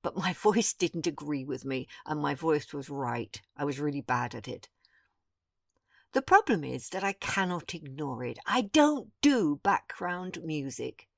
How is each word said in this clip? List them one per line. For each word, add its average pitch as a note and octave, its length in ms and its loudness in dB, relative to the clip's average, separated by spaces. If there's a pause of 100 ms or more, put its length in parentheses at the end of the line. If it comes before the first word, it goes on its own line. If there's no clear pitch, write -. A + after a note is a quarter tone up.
but - 140 -2
my F3+ 160 0
<laughs> - 80 -8
voice G#3 320 4
didn't E3 320 -2
agree D3 400 -4
with C#3 180 -6
me, C3 240 -4 (200)
and D3+ 120 -2
my D3 140 0
voice D3 400 0
was C#3+ 160 -8
right. A#2+ 500 -6 (160)
I C#3+ 100 -4
was C#3 140 -4
really C#3+ 220 -2
bad B2 320 -2
at A#2 140 -10
it. A2+ 200 -12 (1500)
The C4+ 100 2
problem B3+ 400 6
is B2+ 260 -6
that F#3+ 140 -4
I G3 100 0
cannot F3+ 640 -2
ignore C#3 480 -6
it. A#2 240 -6
I A#3+ 140 2
don't D4 480 4 (120)
do G#3 400 4
background F3+ 840 -2
music. C3+ 640 -6 (100)